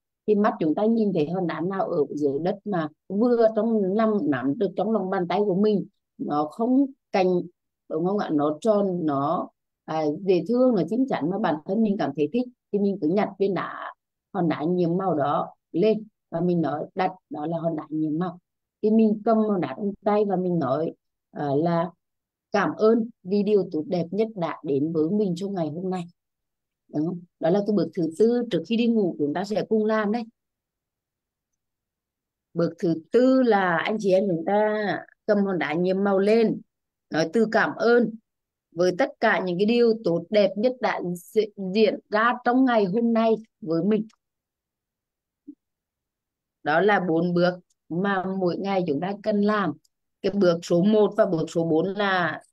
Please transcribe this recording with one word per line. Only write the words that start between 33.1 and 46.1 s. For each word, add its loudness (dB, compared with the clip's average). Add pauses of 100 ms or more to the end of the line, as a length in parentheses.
tư 4
là 2
anh -2
chị 0
em 4
chúng -2
ta 0 (440)
cầm 2
hòn -2
đá -2
nhiệm 0
màu 2
lên, 2 (480)
nói 0
từ 4
cảm 2
ơn 2 (560)
với 0
tất 0 (100)
cả 2
những -2
cái 2
điều 4 (100)
tốt 0
đẹp 4
nhất 0
đã -2 (140)
di-, -4
diễn 4 (100)
ra 2 (120)
trong 4
ngày 2
hôm 0
nay 2 (260)
với -2
mình. 0 (2500)